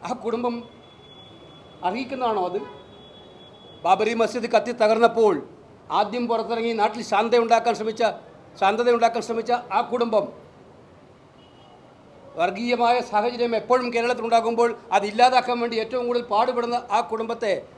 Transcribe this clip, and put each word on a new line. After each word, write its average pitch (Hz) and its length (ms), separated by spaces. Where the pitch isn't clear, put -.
ആ 175 40
കുടുംബം 240 300
അർഹിക്കുന്നതാണോ 233 600
അത്? 185 100
ബാബരി 202 360
മസ്ജിദ് 226 340
കത്തി 220 260
തകർന്നപ്പോൾ 226 540
ആദ്യം 214 320
പുറത്തിറങ്ങി 226 500
നാട്ടിൽ 214 300
ശാന്തയുണ്ടാക്കാൻ 226 680
ശ്രമിച്ച, 220 240
ശാന്തതയുണ്ടാക്കാൻ 226 680
ശ്രമിച്ച 226 240
ആ - 20
കുടുംബം, 226 320
വർഗീയമായ 233 560
സാഹചര്യം 233 500
എപ്പോഴും 247 340
കേരളത്തിലുണ്ടാകുമ്പോൾ 233 760
അതില്ലാതാക്കാൻ 240 640
വേണ്ടി 233 220
ഏറ്റവും 247 240
കൂടുതൽ 240 260
പാടുപെടുന്ന 240 460
ആ 233 40
കുടുംബത്തെ 226 420